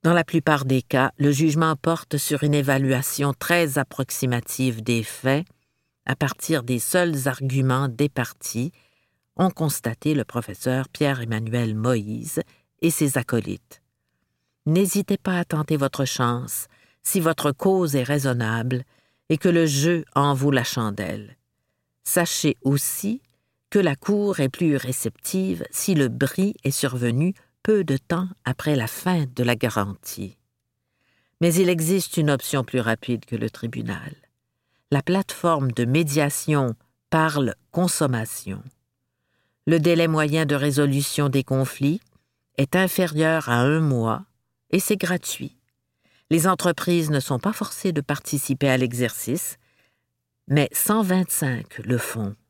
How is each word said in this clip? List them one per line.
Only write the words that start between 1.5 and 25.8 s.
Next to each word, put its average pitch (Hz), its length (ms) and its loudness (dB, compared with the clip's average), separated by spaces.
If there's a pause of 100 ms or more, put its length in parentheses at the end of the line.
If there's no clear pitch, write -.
porte 165 400 -2
sur 143 260 -2
une 147 120 2
évaluation 135 840 0
très 170 380 0
approximative 127 1040 -2
des 117 200 0
faits 135 440 -2 (640)
à 131 80 -2
partir 139 460 -2
des 120 160 -2
seuls 156 500 0
arguments 131 580 0
des 131 220 -2
parties, - 640 -6 (640)
ont 185 140 2
constaté 147 640 -2
le 131 100 0
professeur 127 640 -4
Pierre-Emmanuel 117 880 -2
Moïse 113 640 -2 (400)
et 165 100 4
ses 139 280 0
acolytes. 104 640 -4 (840)
N'hésitez 190 540 2
pas 185 200 -2
à 175 60 -2
tenter 156 320 -2
votre 139 300 0
chance 120 600 -2 (340)
si - 180 -2
votre 160 320 0
cause 185 420 0
est 127 100 2
raisonnable 123 800 -2 (440)
et 160 80 2
que 180 140 2
le 165 160 4
jeu 156 480 0
en 143 180 4
vaut 139 180 2
la 127 140 2
chandelle. 104 720 -6 (680)
Sachez - 580 0
aussi 196 580 -2 (480)
que 208 100 2
la 165 160 4
Cour 202 460 0
est 131 80 2
plus 151 280 2
réceptive 170 960 -4
si - 240 -2